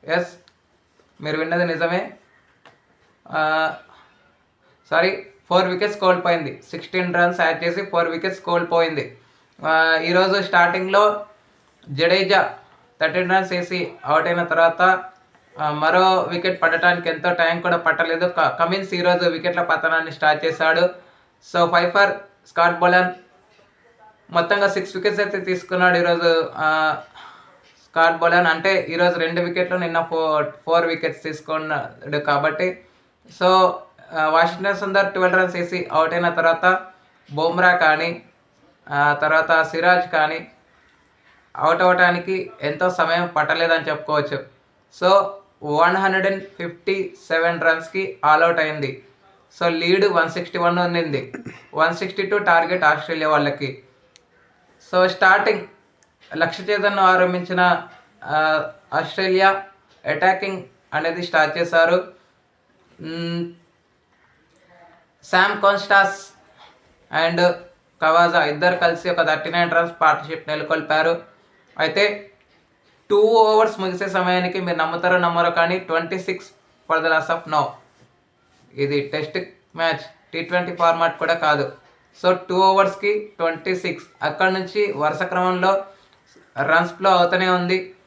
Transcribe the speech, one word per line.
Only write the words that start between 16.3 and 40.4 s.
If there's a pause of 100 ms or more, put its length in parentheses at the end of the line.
పడటానికి
ఎంతో
టైం
కూడా
పట్టలేదు.
క-,
కమిన్స్
ఈరోజు
వికెట్ల
పతనాన్ని
స్టార్ట్
చేశాడు. (720)
So
ఫైఫర్ (320)
స్కాట్
బోలన్ (1160)
మొత్తంగా
సిక్స్
వికెట్స్
అయితే
తీసుకున్నాడు
ఈరోజు,
ఆ, (840)
స్కాట్
బోలన్.
అంటే
ఈరోజు
రెండు
వికెట్లు,
నిన్న
ఫోర్, (200)
ఫోర్
వికెట్స్
తీసుకున్నాడు
కాబట్టి. (580)
So, (400)
ఆ,
వాషింగ్టన్
సుందర్
ట్వెల్వ్
రన్స్
వేసి
అవుట్
అయిన
తర్వాత (520)
బుమ్రా
కానీ, (680)
ఆ,
తర్వాత
సిరాజ్
కానీ (1080)